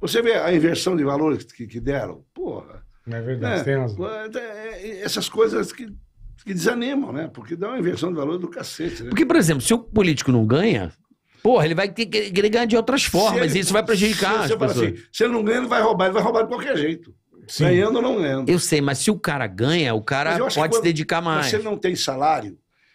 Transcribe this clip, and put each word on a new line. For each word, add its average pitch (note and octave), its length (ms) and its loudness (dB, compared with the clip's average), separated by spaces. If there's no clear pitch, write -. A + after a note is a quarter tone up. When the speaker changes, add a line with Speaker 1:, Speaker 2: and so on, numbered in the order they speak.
Speaker 1:
Você A3 220 0
vê A#3 140 2
a E3+ 180 0
inversão E3+ 420 2
de D3+ 80 2
valores C#3+ 400 0
que, - 220 -16
que A2 120 -12
deram? A2+ 440 -4
Porra. G2 500 -10
Speaker 2:
É A#2 140 -8
verdade, C3 400 -4
Speaker 1:
É, - 40 -4
Speaker 2:
tem C3+ 120 0
razão. B2+ 320 -4
Speaker 1:
é, A3 300 -10
é, G#3+ 640 -12
essas G3+ 260 -6
coisas G#3+ 420 0
que, A#3+ 160 -14
que G3 80 -6
desanimam, A#3 580 -2
né? D#3 180 -6
Porque - 240 -12
dá F3+ 140 -6
uma B3+ 100 -8
inversão F3 300 -2
de F3+ 80 -4
valores D#3 240 -4
do F3 80 -8
cacete, - 540 -10
né? A#2+ 80 -8
Speaker 3:
Porque, A#3 160 2
por E4+ 100 2
exemplo, D#3+ 240 4
se A3 140 2
o A#3 40 0
político G#3 540 0
não A#2 140 4
ganha, B2+ 440 2
porra, G#3 240 4
ele E3 80 0
vai G3 160 0
ter A3+ 160 -4
que G#3 240 -4
querer G3+ 180 2
ganhar A#3 160 2
de A3+ 140 0
outras B3 240 0
Speaker 1:
Se - 80 -2
Speaker 3:
formas, F#3 400 4
Speaker 1:
ele, D#3 80 2
Speaker 3:
e - 20 0
isso F#3+ 140 0
vai G#3+ 80 4
prejudicar G#3 480 2
Speaker 1:
se G#3+ 60 2
Speaker 3:
as G#3 100 0
Speaker 1:
você A3+ 120 2
fala G#3+ 140 0
Speaker 3:
pessoas. A#2+ 220 2
Speaker 1:
assim, - 80 -16
se - 120 2
ele A#3+ 100 2
não A3 100 0
ganha, A3+ 140 2
ele B3+ 80 -2
vai A#3 160 2
roubar, F#3+ 240 2
ele F#3 80 0
vai G#3 80 2
roubar A3+ 220 2
de A3+ 40 -8
qualquer A#3+ 300 -4
jeito. D#3 360 -4
Speaker 2:
Sim. - 180 0
Speaker 1:
Ganhando F#3+ 320 4
ou A#3 60 2
não B3+ 140 0
ganhando. C3+ 320 -2
Speaker 3:
Eu F3 100 4
sei, D#3 220 2
mas C#3 160 0
se - 140 0
o G#3 80 0
cara C#3 280 -2
ganha, A#2+ 480 2
o A2 60 0
cara C#3 300 0
Speaker 1:
Mas E3+ 80 0
eu B3 80 0
acho - 100 -2
Speaker 3:
pode D#3 140 2
Speaker 1:
que D3+ 60 0
Speaker 3:
se D3+ 40 2
Speaker 1:
quando D#3 40 -4
Speaker 3:
dedicar E3 360 0
mais. D#3+ 280 0
Speaker 1:
você D#3+ 100 0
não G#3+ 180 -4
tem F#3 180 -2
salário, C3+ 640 -2